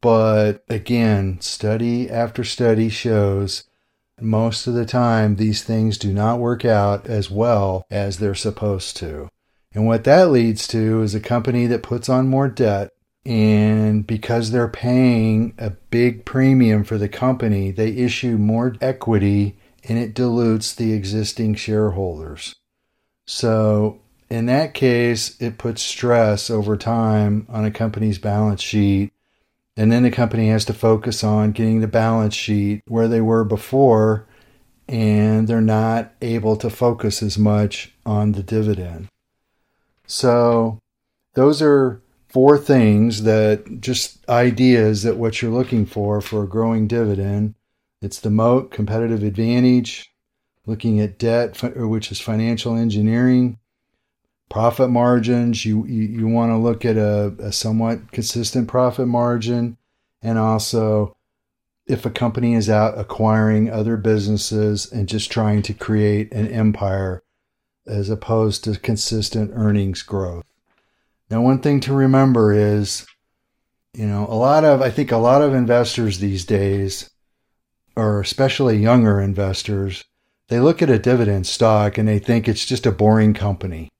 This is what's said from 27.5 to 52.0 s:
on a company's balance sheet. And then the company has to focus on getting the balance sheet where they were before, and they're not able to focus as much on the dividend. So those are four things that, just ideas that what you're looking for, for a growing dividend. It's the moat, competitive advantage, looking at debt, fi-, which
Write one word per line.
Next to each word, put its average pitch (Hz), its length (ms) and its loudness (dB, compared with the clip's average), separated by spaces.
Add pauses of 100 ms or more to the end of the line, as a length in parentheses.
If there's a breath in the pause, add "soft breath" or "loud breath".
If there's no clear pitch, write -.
on 110 140 -4
a 107 60 0
company's 107 480 -2
balance 104 440 -2
sheet. 101 500 0 (640)
And 110 160 2
then 123 100 4
the 123 80 4
company 113 380 0
has 110 160 2
to - 80 -6
focus 113 500 0
on 107 300 2
getting 110 280 0
the 110 60 0
balance 110 480 0
sheet 104 540 -2
where 113 200 0
they 113 120 2
were 113 240 2
before, 110 840 2 (600 soft breath)
and 107 580 2
they're 113 140 0
not 110 600 0
able 110 360 -2
to - 140 -4
focus 113 520 -2
as 101 160 -4
much 104 560 0 (120)
on 104 260 0
the 98 100 -4
dividend. 92 640 -4 (1000)
So 117 760 0 (540)
those 143 280 4
are 139 380 2 (280)
four 139 300 6
things 110 640 4
that, 107 580 0
just - 480 -8
ideas 120 760 4
that 110 120 0
what 113 240 -4
you're 120 120 -4
looking 123 340 0
for, 104 340 -4
for 104 220 -6
a 98 60 -6
growing 110 400 -2
dividend. 104 680 -2 (480)
It's - 180 -12
the 110 100 -4
moat, 120 400 2
competitive 110 520 -4
advantage, 120 880 0 (540)
looking 110 340 -2
at 101 180 -4
debt, 117 380 -2
fi-, 120 120 -6
which 110 420 -4